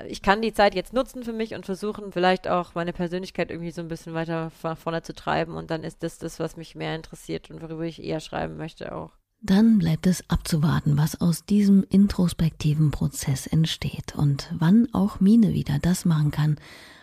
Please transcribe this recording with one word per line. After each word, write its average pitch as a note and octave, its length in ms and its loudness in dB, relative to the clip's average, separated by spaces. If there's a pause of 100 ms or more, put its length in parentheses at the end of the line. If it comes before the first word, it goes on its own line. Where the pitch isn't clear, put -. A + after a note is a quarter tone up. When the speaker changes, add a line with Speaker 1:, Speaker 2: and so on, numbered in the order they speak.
Speaker 1:
Ich - 160 -12
kann G3+ 180 2
die A3 100 -2
Zeit G#3 220 4
jetzt F3+ 200 -6
nutzen B3+ 280 -4
für A#3 100 -8
mich A3 220 -6
und F3+ 140 -12
versuchen, G#3 440 -8
vielleicht F#3 360 0
auch F3 260 -2
meine E3+ 180 -6
Persönlichkeit F3+ 600 -6
irgendwie E3+ 180 -10
so E3+ 120 -12
ein E3 60 -10
bisschen E3 280 -10
weiter E3 340 -4
vor-, D#3+ 260 -8
vorne E3 280 -6
zu D#3+ 100 -12
treiben D#3+ 400 -4
und D#3+ 160 -10
dann E3 140 -6
ist E3+ 180 -12
das E3 160 -8
das, - 220 -10
was D#3+ 180 -8
mich E3 160 -16
mehr D#3 220 -8
interessiert D#3+ 560 -12
und D#3 100 -16
worüber D#3+ 220 -10
ich E3 200 -8
eher D#3+ 160 -6
schreiben D#3+ 380 -8
möchte - 380 -12
auch. D#3+ 160 -12 (320)
Speaker 2:
Dann G#3+ 340 4
bleibt E3 300 0
es F3+ 200 0
abzuwarten, D3+ 680 0
was D3+ 240 0
aus E3+ 240 0
diesem G3 420 6
introspektiven E3 1000 2
Prozess - 560 -2
entsteht - 680 -2
und C#3+ 420 0
wann G#3 340 6
auch F#3+ 280 0
Mine G3 340 6
wieder C#3+ 240 0
das E3+ 280 0
machen D3+ 260 2
kann, D3+ 260 2 (460)